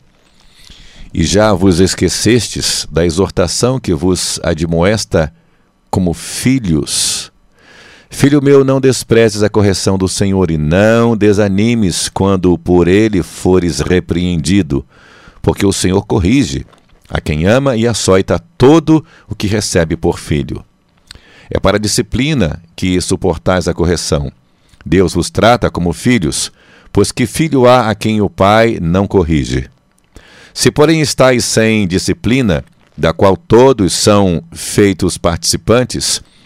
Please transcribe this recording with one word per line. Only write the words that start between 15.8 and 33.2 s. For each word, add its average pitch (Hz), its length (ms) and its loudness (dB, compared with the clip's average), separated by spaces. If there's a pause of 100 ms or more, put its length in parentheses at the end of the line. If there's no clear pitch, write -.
corrige 87 580 0 (460)
a 76 100 -6
quem 78 260 -2
ama 131 300 2
e 110 100 0
açoita 95 520 0 (180)
todo 156 480 4 (240)
o 104 60 -12
que - 140 -6
recebe 87 480 -2
por - 240 -2
filho. - 440 -6 (840)
É - 80 -2
para 95 200 0
a - 20 -4
disciplina 113 840 -2 (140)
que 90 240 -2
suportais 90 680 -2
a 82 80 -2
correção. 82 580 -2 (520)
Deus 85 280 2
vos 85 160 -2
trata 110 400 2
como 87 240 -4
filhos, 95 600 -2 (400)
pois 101 180 0
que 127 160 -2
filho 139 400 0
há 123 240 4
a 104 40 -2
quem 107 280 -2
o 95 80 0
pai 110 500 2
não 90 260 0
corrige? 71 600 -2 (840)
Se, - 160 0
porém, 156 320 2
estáis 127 420 2
sem 110 440 0
disciplina, 95 760 -2 (320)
da 80 160 0
qual 95 240 2